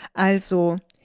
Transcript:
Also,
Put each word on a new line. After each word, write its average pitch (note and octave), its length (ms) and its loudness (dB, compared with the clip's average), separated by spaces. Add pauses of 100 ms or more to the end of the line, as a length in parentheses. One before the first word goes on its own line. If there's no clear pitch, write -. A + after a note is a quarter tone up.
(140)
Also, F#3+ 640 0 (300)